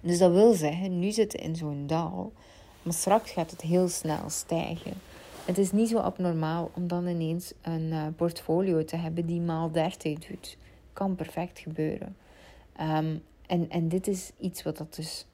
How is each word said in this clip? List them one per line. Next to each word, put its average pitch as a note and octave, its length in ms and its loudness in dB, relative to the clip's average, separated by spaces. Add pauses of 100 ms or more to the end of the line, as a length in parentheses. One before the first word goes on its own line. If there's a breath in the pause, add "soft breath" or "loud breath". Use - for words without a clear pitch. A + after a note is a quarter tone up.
Dus F3 160 2
dat F3+ 140 10
wil G#3+ 200 10
zeggen, F3 460 0
nu F#3 120 2
zitten G#3+ 280 0
we - 60 -10
in D#3+ 120 -2
zo'n D3 300 -4
dal, E3+ 460 -2 (500 loud breath)
maar E3+ 120 -2
straks G#3+ 360 2
gaat E3 200 -2
het - 100 -16
heel F3 280 4
snel D#3 420 -2
stijgen. - 640 -4 (520 loud breath)
Het F#3 140 0
is F#3+ 140 4
niet A3 160 4
zo A3+ 100 2
abnormaal E3 760 0
om F3+ 140 -4
dan F3 180 -2
ineens E3+ 460 -2 (100)
een, D#3+ 300 -2
eh, D#3 140 -2 (100)
portfolio E3+ 680 2
te E3 120 -6
hebben E3+ 300 -2
die E3+ 140 0
maal E3 300 0
dertig D#3+ 480 0
doet. - 380 -14 (360 soft breath)
Kan G3 220 -2
perfect F3 440 -6
gebeuren. D#3 580 -4 (600 loud breath)
Ehm, D#3 400 0 (300)
en, E3+ 240 0
en E3 180 0
dit F#3 180 0
is F#3+ 320 -2
iets F#3 240 -6
wat D#3 140 -4
dat - 180 -12
dus - 400 -10